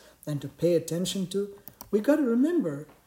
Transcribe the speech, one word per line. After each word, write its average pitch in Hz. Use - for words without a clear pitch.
and 147
to 139
pay 170
attention 175
to, 202
we 208
gotta 294
remember 233